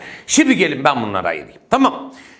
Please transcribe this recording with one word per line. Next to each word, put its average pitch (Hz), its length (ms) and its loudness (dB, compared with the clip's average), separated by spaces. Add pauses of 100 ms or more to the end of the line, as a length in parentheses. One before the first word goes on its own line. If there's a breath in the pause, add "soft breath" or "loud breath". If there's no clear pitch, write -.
(280 loud breath)
Şimdi 269 280 4
gelin 151 280 0
ben 135 200 0
bunları 98 240 -2
ayırayım. 80 420 -6
Tamam. - 440 0 (260 loud breath)